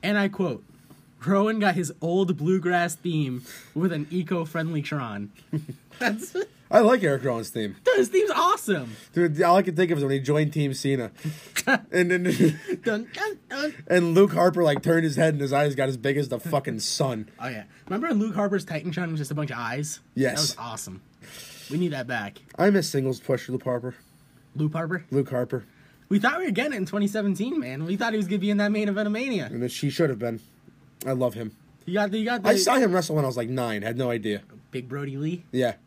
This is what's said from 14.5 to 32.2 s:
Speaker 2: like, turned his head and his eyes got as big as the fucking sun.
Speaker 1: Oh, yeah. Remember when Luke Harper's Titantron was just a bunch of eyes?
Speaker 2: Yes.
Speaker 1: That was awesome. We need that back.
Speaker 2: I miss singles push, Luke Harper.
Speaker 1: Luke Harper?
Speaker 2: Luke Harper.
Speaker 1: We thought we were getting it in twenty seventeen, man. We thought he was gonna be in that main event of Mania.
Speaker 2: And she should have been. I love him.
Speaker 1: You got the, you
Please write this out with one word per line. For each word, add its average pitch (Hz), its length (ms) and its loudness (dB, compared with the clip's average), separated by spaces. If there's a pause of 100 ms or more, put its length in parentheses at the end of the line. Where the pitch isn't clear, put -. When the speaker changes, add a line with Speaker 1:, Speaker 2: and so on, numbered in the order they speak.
Speaker 2:
like, 147 200 4
turned 165 220 4
his 151 100 0
head 160 180 4
and 147 80 -2
his 139 120 -2
eyes 143 220 2
got 135 120 2
as 135 80 -2
big 139 220 0
as 143 100 0
the 123 140 -4
fucking 139 400 -2
sun. 117 480 -2 (100)
Speaker 1:
Oh, 117 80 -10
yeah. 110 160 -10 (240)
Remember 240 220 -2
when 220 100 2
Luke 214 160 0
Harper's 202 300 0
Titantron 165 460 -4
was 156 100 -4
just 139 100 -6
a - 20 -4
bunch 147 160 -4
of 120 80 -8
eyes? 123 440 -6 (120)
Speaker 2:
Yes. 135 220 0
Speaker 1:
That 151 60 -2
was 147 160 -2
awesome. 110 440 -12 (680)
We 151 60 -2
need 175 160 0
that 131 120 -6
back. 113 340 -6 (200)
Speaker 2:
I 185 100 6
miss 190 200 2
singles 131 320 -2
push, - 260 -2
Luke 127 160 -6
Harper. 123 320 -4 (640)
Speaker 1:
Luke 151 160 0
Harper? 165 360 -4
Speaker 2:
Luke 131 200 0
Harper. 123 340 -2 (460)
Speaker 1:
We 202 100 4
thought 262 200 2
we 370 60 -2
were 285 60 -2
getting 269 220 0
it 233 40 -4
in 190 80 -2
twenty 202 220 0
seventeen, 208 540 -2
man. 139 240 -6
We 185 100 -2
thought 233 160 -2
he 220 60 -2
was 202 100 0
gonna 202 120 0
be 196 100 0
in 208 80 2
that 208 160 2
main 208 160 0
event 208 180 0
of 208 60 -2
Mania. 226 320 -2
Speaker 2:
And 120 260 -4
she - 180 -2
should 151 200 2
have 117 100 -4
been. 113 220 -4 (680)
I 135 60 0
love 123 200 0
him. 110 220 -10 (300)
Speaker 1:
You 175 80 -6
got 208 180 0
the, 214 80 -2
you 214 60 -2